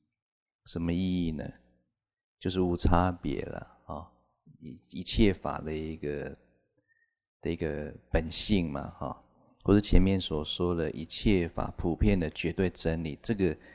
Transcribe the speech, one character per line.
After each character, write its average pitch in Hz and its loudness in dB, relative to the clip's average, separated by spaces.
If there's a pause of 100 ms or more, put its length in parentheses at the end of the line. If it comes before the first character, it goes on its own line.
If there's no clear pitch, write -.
(640)
什 - -8
么 85 0
意 90 0
义 80 -2
呢？ 69 -8 (840)
就 104 -4
是 92 0
无 90 2
差 90 2
别 71 -6
了， - -12
哦， 76 -12 (500)
一， - -18
一 - -12
切 101 4
法 - -8
的 78 -6
一 78 -8
个， 71 -8 (1040)
的 82 -2
一 85 -4
个 76 -6 (160)
本 80 0
性 90 0
嘛， 69 -6 (100)
哈， - -8 (400)
或 98 6
者 104 8
前 87 8
面 95 4
所 78 -4
说 87 -2
的 80 -2
一 80 -10
切 90 0
法 - -6
普 85 -2
遍 101 4
的 78 -2
绝 - -4
对 90 0
真 82 -4
理， 73 -6
这 117 -2
个 92 0 (160)